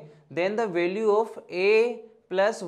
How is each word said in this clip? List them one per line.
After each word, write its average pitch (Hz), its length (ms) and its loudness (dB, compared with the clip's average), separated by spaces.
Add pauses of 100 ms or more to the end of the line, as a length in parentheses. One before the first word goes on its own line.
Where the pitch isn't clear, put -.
(340)
then 190 260 -2
the 226 140 0
value 190 400 0
of 220 260 0 (220)
A 202 100 4 (600)
plus 208 360 0